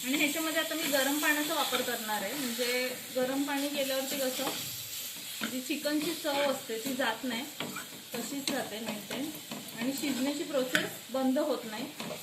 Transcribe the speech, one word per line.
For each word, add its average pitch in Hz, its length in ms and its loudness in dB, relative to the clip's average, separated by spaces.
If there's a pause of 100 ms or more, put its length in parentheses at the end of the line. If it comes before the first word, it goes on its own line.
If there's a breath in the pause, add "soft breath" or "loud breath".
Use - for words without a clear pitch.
आणि 269 140 2
ह्याच्यामध्ये 320 440 2
आता 311 120 0
मी 320 80 0
गरम 277 360 4
पाण्याचा 302 360 4
वापर 247 260 2
करणार 220 420 0
आहे. 202 100 -2
म्हणजे 247 640 0 (200)
गरम 269 260 4
पाणी 285 260 2
केल्यावरती 269 500 0
कसं 262 320 0 (1000)
जी 254 100 -2
चिकनची 302 540 0
चव 294 180 0
असते 269 460 2
ती 262 160 -2
जात 233 300 0
नाही, 247 220 -2 (680)
तशीच 277 360 -2
राहते 220 300 -2
मेंटेन, 226 500 -4 (480)
आणि 247 140 0
शिजण्याची 277 520 0
प्रोसेस 254 460 2 (200)
बंद 262 280 4
होत 302 260 2
नाही. 233 280 -6 (300)